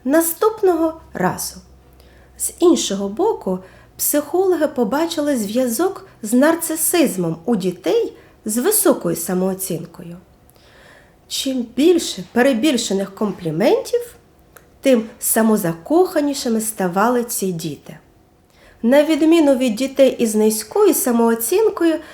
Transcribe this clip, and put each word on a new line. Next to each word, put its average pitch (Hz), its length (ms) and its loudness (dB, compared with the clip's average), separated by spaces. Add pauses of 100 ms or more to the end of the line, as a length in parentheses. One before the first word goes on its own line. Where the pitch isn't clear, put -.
наступного 330 1000 0 (120)
разу?» - 420 -4 (840)
З - 220 -6
іншого 208 500 2
боку, 214 500 -2 (380)
психологи 311 720 0
побачили 294 720 -2
зв'язок 240 720 -2 (140)
з 220 120 -6
нарцисизмом 262 1120 0
у 240 100 0
дітей 202 580 -2 (320)
з 214 120 -4
високою 254 580 0
самооцінкою. 180 1000 -6 (1120)
Чим 262 340 -4 (140)
більше 311 560 0
перебільшених 233 840 0
компліментів, 220 1000 -2 (640)
тим 240 220 2 (160)
самозакоханішими 226 1400 0
ставали 214 640 0
ці 202 280 -4
діти. 160 460 -10 (880)
На 277 180 6
відміну 311 520 4
від 240 200 0
дітей 269 440 2
із 220 160 0
низькою 220 580 2
самооцінкою, 247 1000 0 (180)